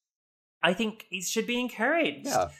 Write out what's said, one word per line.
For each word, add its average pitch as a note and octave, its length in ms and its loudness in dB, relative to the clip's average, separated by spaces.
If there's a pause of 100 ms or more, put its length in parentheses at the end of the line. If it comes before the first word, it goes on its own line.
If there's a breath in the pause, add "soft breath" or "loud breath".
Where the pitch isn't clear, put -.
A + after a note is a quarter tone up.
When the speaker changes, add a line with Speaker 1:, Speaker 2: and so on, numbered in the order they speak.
(640)
Speaker 1:
I E3+ 100 6
think G#3+ 380 -4
it F#3 120 -8
should G#3 240 -2
be A#3+ 120 0
encouraged. A#3 640 0
Speaker 2:
Yeah. F#2+ 240 2 (100)